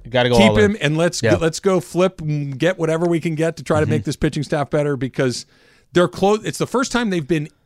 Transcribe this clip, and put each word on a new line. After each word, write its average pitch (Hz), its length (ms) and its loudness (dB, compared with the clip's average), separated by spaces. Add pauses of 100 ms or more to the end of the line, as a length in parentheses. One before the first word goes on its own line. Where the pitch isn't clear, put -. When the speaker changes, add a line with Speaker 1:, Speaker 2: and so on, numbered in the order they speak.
Speaker 1:
You 120 60 -18
gotta 123 200 2
go 120 80 4
Speaker 2:
Keep 214 140 8
Speaker 1:
all - 60 2
in. 208 140 4
Speaker 2:
him, 220 80 -4
and 151 160 0
let's 165 260 -2
Speaker 1:
Yeah. 110 100 4
Speaker 2:
go, - 60 2
let's 165 220 -2
go 190 200 2
flip 180 420 -2
and 147 360 -4
get 170 200 0
whatever 165 280 -2
we 170 140 0
can 165 140 -4
get 160 240 -2
to 139 40 -12
try 156 180 0
to 156 40 2
Speaker 1:
Mm-hmm. 110 60 -2
Speaker 2:
make 113 140 0
this 147 120 -4
pitching 156 260 -2
staff 143 280 -4
better," 147 260 0
because 127 480 -2 (480)
they're 175 160 4
close. 208 360 0
It's 156 140 -6
the 156 80 -2
first 254 240 -2
time 240 200 -2
they've 170 180 -4
been 156 200 -2 (180)